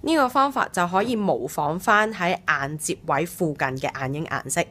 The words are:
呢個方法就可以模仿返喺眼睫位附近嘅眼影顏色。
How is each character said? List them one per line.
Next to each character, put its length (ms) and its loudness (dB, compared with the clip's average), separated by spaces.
呢 160 2
個 120 4
方 220 2
法 160 0
就 200 0
可 140 2
以 140 0
模 320 0
仿 320 -2
返 340 4
喺 340 0
眼 300 0
睫 180 -4
位 180 2
附 320 -2
近 120 0
嘅 300 -4
眼 140 -2
影 120 -4
顏 220 -6
色。 240 -2